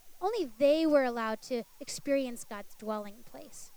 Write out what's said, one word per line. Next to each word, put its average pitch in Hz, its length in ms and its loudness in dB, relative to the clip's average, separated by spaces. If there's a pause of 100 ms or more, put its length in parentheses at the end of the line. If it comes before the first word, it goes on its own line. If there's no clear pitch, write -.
(200)
Only 381 380 0
they 302 280 6
were 294 160 6
allowed 233 400 -2
to 240 220 -4 (160)
experience 277 640 -2
God's 202 320 -14
dwelling 214 480 -8
place. - 520 -16